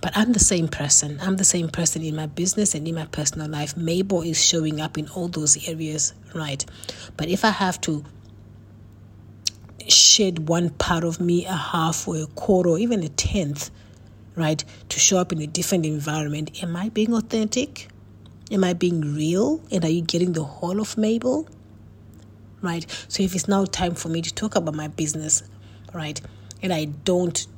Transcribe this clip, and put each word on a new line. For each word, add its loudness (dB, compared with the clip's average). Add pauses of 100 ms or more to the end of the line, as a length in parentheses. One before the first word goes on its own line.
But -4
I'm 4
the 4
same 4
person. 0
I'm 0
the 0
same 2
person -2
in -4
my -4
business 0
and -4
in -4
my -6
personal -2
life. -6
Mabel 0
is 0
showing 2
up -6
in -8
all -4
those 0
areas, -4 (220)
right? -6 (520)
But -2
if 2
I 6
have 0
to -2 (1800)
shed 6
one 4
part 0
of -2
me, 2
a -4
half -2
or -4
a -4
quarter 2
or 4
even 0
a -4
tenth, -2 (640)
right, 0 (240)
to -6
show 6
up 0
in -2
a -6
different 0
environment, -4
am -4
I -4
being 2
authentic? -2 (640)
Am 4
I 2
being 0
real? 2
And 0
are 2
you 2
getting 0
the -2
whole -4
of -4
Mabel? 0 (1120)
Right? -4 (220)
So -2
if 0
it's -2
now 4
time -2
for -8
me 0
to -6
talk -2
about 0
my -6
business, -2 (480)
right, -6 (400)
and 0
I 2
don't 0 (100)